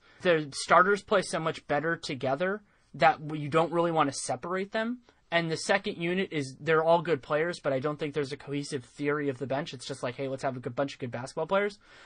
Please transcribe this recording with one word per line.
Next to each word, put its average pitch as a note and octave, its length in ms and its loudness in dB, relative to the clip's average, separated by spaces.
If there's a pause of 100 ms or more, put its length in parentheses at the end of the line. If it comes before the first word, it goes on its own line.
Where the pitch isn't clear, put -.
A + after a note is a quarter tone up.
(220)
their E3 300 4
starters F#3 500 4
play G3 200 2
so E3+ 180 -4
much D#3+ 260 -4
better D3+ 300 0
together D#3 680 -2 (320)
that D#3 260 4
w-, D3+ 220 -6
you D3 60 -4
don't D#3+ 240 2
really E3+ 200 2
want D#3 180 4
to C3+ 60 -4
separate F3+ 540 -4
them. A3+ 300 -4 (320)
And E3+ 160 2
the D#3+ 80 -2
second G3 400 0
unit F3+ 360 -2
is, C3+ 260 -4
they're D#3 240 4
all E3 200 6
good D3+ 200 0
players, D#3+ 380 0
but C#3+ 120 0
I C3+ 60 2
don't D3 180 -2
think D3 180 -4
there's C#3+ 180 -2
a C#3+ 40 -8
cohesive C#3+ 480 -6
theory D3 440 -2
of B2+ 100 -2
the C#3 80 -6
bench. C3+ 260 -4
It's B2+ 140 -12
just - 160 -10
like, B2 140 -4
"Hey, C#3 100 -4
let's C3 160 -6
have C3+ 140 -2
a - 20 -10
good, B2+ 160 -8
bunch C#3 200 -2
of - 40 -18
good B2 140 -8
basketball C#3+ 340 -6
players." G3+ 320 0 (280)